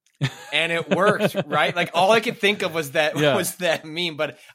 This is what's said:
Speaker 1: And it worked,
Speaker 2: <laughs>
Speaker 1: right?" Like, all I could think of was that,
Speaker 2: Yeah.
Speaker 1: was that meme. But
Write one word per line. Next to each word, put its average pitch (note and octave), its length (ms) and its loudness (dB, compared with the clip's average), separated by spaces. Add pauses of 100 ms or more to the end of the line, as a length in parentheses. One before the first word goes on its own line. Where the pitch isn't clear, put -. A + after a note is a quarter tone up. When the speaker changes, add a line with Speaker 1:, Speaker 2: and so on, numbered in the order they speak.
(520)
Speaker 1:
And D#3+ 200 0
it E3 180 -4
worked, G3+ 520 2
Speaker 2:
<laughs> - 60 -10
Speaker 1:
right?" D#3 280 0
Like, F3 180 -2
all F#3 180 4
I A3+ 80 6
could A3+ 200 -2
think G3+ 240 0
of E3 100 -4
was D3+ 180 -4
that, D#3 260 0
Speaker 2:
Yeah. D3 180 4
Speaker 1:
was F3 220 -2
that D#3+ 280 -2
meme. D#3+ 320 -6
But D3 200 -4 (180)